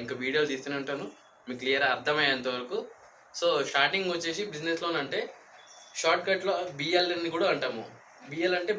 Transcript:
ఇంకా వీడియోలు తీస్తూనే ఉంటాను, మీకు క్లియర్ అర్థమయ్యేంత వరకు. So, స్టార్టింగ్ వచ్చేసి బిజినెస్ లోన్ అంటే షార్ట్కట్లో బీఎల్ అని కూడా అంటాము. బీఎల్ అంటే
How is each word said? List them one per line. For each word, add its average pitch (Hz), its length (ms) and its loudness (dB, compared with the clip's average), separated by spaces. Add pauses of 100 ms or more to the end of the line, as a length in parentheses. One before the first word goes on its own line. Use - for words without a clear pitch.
ఇంకా 120 200 -6
వీడియోలు 139 300 2
తీస్తూనే 139 280 -4
ఉంటాను, 143 260 -6 (400)
మీకు 123 180 -8
క్లియర్ 135 220 4 (100)
అర్థమయ్యేంత 139 580 2
వరకు. 123 240 -4 (600)
So, 170 60 2 (240)
స్టార్టింగ్ 175 440 2
వచ్చేసి 165 420 -4
బిజినెస్ 165 300 -2
లోన్ 165 160 0
అంటే 165 200 -4 (800)
షార్ట్కట్లో 180 540 2 (240)
బీఎల్ 175 380 2
అని 165 180 -2
కూడా 185 180 4
అంటాము. 120 320 -4 (460)
బీఎల్ 175 300 2
అంటే 175 160 0